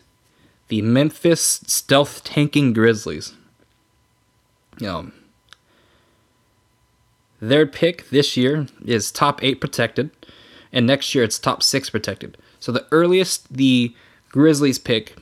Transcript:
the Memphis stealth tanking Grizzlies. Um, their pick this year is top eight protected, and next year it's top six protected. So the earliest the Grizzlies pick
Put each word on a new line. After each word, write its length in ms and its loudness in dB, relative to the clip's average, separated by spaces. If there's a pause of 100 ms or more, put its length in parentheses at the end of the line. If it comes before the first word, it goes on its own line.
(680)
the 140 -2
Memphis 840 0
stealth 560 0
tanking 500 0
Grizzlies. 600 0 (1500)
Um, 260 -10 (2250)
their 260 2
pick 440 -4
this 260 0
year 300 0 (180)
is 260 -2
top 320 -2
eight 180 -2
protected, 500 -4 (600)
and 140 0
next 260 0
year 120 2
it's 160 -4
top 240 -2
six 260 -2
protected. 460 -8 (240)
So 100 -10
the 220 -4
earliest 600 2
the 420 2 (360)
Grizzlies 480 2
pick 440 -4